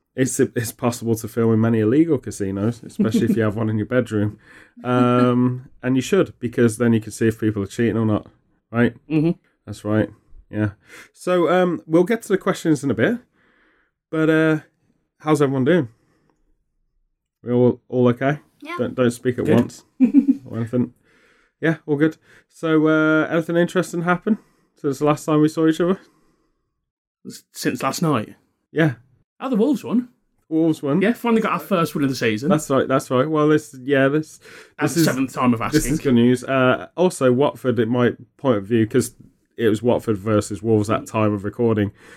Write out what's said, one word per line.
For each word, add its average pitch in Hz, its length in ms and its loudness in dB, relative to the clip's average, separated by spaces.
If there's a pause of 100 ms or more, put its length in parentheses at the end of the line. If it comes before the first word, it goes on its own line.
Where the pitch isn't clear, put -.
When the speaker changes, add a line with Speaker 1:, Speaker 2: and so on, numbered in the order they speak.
(160)
Speaker 1:
It's, 127 240 -2
it's 123 320 -2
possible 117 420 -4
to 110 140 -6
film 113 260 -2
in 110 80 2
many 113 200 0
illegal 143 360 2
casinos, 101 680 -6
especially 208 460 -2
if 101 80 0
you 113 60 0
have 107 120 -2
one 113 140 -2
in 110 80 -2
your 107 80 -4 (120)
bedroom. 107 420 -2 (440)
Um, 123 920 0
Speaker 2:
<laughs> - 80 -16
Speaker 1:
and 127 120 -2
you 131 60 0
should, - 380 0
because 120 400 0
then 117 120 2
you 113 80 2
can 110 120 -8
see 113 160 -2
if 110 120 -2
people 104 220 -2
are 98 60 -6
cheating 113 300 -2
or 113 100 0
not, 104 180 -2 (460)
right? 117 240 0 (120)
Speaker 2:
Mm-hmm. 160 320 -2 (280)
Speaker 1:
That's 107 180 -12
right. 107 240 0 (400)
Yeah. 104 220 -4 (420)
So, 180 360 0
um, 180 360 0
we'll 165 180 4
get 226 200 -2
to - 60 -10
the 190 100 2
questions 165 440 0
in 139 60 0
a 104 60 0
bit. 185 240 0 (880)
But, 156 200 0
uh, 156 300 2 (600)
how's 151 220 2
everyone 135 240 0
doing? 156 240 2 (1500)
We 117 100 -6
all, 123 360 4
all 123 200 2
okay? 135 300 -2 (220)
Speaker 3:
Yeah. 320 160 -12
Speaker 1:
Don't, - 180 -6
don't 123 160 2
speak 127 260 -4
at - 80 -2
Speaker 2:
Good. - 100 4
Speaker 1:
once - 280 -2 (160)
Speaker 2:
<laughs> 269 460 2
Speaker 1:
or 113 120 -10
anything. 117 360 -2 (680)
Yeah, 156 240 0
all 151 100 -2
good. 156 220 0 (320)
So, 160 380 2
uh, 156 420 2
anything 170 280 -2
interesting 175 460 0
happen 180 340 0 (380)
since 139 240 -4
the 151 60 0
last 147 200 0
time 151 160 2
we 151 80 6
saw 160 180 0
each 160 140 2
other? 175 180 0 (1300)
Speaker 2:
S-, - 260 -20
since 147 320 -6
last 135 180 -4
night? 143 340 -2 (360)
Speaker 1:
Yeah. 147 240 0 (440)
Speaker 2:
Oh, 269 100 -8
the 254 60 0
Wolves 233 280 0
won. 226 260 -2 (400)
Speaker 1:
Wolves 160 340 0
won. 147 180 0
Speaker 2:
Yeah, 240 120 2
finally 226 280 0
got 202 120 -2
our 175 60 -2
first 170 360 -2
win 151 80 -2
of 139 60 2
the 131 60 -4
season. 113 340 -2
Speaker 1:
That's 151 200 0
right, 135 180 0
that's 135 220 -2
right. 135 200 0
Well, 151 180 2
this, 151 340 0
yeah, 135 280 2
this, 156 300 -4 (400)
Speaker 2:
That's 143 140 -2
Speaker 1:
this - 20 -6
Speaker 2:
the 170 60 2
Speaker 1:
is 156 40 4
Speaker 2:
seventh 131 280 -2
time 127 200 2
of 110 60 -2
Speaker 1:
this 110 180 -2
Speaker 2:
asking. 131 160 0
Speaker 1:
is 160 60 -2
good 135 140 0
news. 123 300 4
Uh, 127 520 0
also, 160 360 2
Watford, 123 480 0
in 110 100 0
my 120 240 2 (240)
point 123 200 0
of 98 80 -8
view, 110 200 2
'cause 117 300 -2 (420)
it 113 120 2
was 107 120 0
Watford 110 360 0
versus 104 440 -2
Wolves 107 260 2
that - 200 -2
time 107 260 0
of 98 100 -6
recording, 104 480 -2 (260)